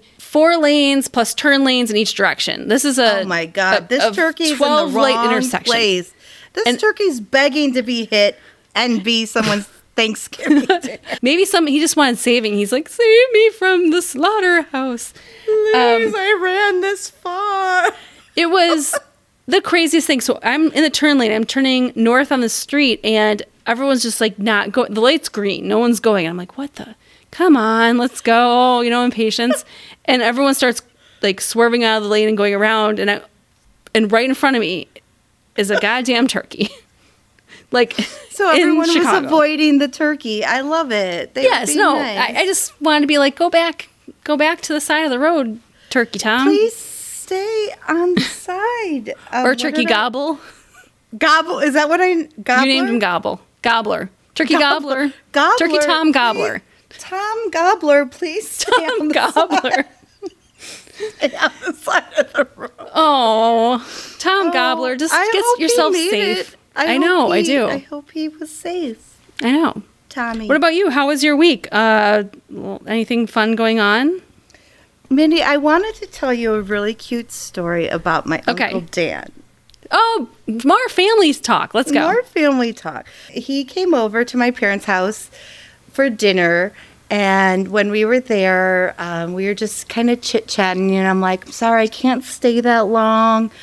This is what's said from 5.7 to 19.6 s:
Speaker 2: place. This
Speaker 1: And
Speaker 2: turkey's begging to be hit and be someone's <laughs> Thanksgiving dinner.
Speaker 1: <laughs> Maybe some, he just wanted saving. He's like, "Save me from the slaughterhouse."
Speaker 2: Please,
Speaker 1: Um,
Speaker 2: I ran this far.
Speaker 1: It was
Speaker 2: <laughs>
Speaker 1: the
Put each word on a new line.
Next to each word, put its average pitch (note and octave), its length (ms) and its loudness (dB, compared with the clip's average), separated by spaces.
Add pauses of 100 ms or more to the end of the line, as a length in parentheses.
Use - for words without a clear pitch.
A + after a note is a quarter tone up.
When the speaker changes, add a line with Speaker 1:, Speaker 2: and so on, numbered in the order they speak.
Speaker 2:
place. G3+ 420 -2 (380)
This A4 140 -4
Speaker 1:
And A#3+ 120 0
Speaker 2:
turkey's G4+ 420 0
begging C#4 540 0
to B3+ 80 0
be A#3 220 -4
hit G#3 340 0 (380)
and A3+ 260 0
be A3+ 240 -2
someone's G#3+ 400 -2
<laughs> - 300 -20
Thanksgiving B3+ 720 0
dinner. E4+ 320 -2 (120)
Speaker 1:
<laughs> - 120 -8
Maybe E4 240 2
some, E4+ 200 2
he C#4+ 140 2
just E4 160 0
wanted C4+ 220 2
saving. A#3 360 0
He's G3+ 180 -2
like, C#4 160 -2
"Save A#4 440 4
me A4 180 6
from F#4 400 2
the F4 120 2
slaughterhouse." D#4+ 1120 -2 (320)
Speaker 2:
Please, G#4+ 300 0
Speaker 1:
Um, A#4 420 2
Speaker 2:
I G4 240 0
ran F#4 400 0
this G4 300 -4
far. F#4+ 800 -2 (460)
Speaker 1:
It E4+ 140 2
was E4+ 440 2 (280)
Speaker 2:
<laughs> - 240 -20
Speaker 1:
the F4 160 2